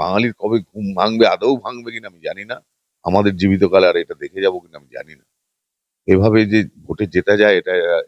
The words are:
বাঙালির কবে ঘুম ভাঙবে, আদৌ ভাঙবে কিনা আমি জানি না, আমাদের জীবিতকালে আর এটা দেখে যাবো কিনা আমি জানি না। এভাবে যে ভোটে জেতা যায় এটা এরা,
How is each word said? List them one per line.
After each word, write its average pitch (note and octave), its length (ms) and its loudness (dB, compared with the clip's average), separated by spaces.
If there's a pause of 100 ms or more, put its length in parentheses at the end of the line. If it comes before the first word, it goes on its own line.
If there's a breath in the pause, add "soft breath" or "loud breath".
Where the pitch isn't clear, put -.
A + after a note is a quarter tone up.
বাঙালির G2+ 340 -2
কবে A2+ 260 -2
ঘুম G2+ 340 -12
ভাঙবে, A2 320 2
আদৌ G2 300 0
ভাঙবে A#2+ 340 -12
কিনা A2 180 -16
আমি F2 120 -20
জানি E2+ 240 -12
না, A#2+ 120 -12 (480)
আমাদের G2 320 2
জীবিতকালে F#2+ 520 4
আর F2 80 2
এটা E2+ 180 -6
দেখে F#2 300 -8
যাবো F#2 160 0
কিনা E2 180 -20
আমি C#2 140 -20
জানি C#2+ 220 -18
না। - 100 -20 (840)
এভাবে G#2+ 380 4
যে G#2+ 120 0 (240)
ভোটে E2+ 240 -8
জেতা F2+ 300 0
যায় G#2 220 4
এটা F2+ 180 -4
এরা, E2+ 320 0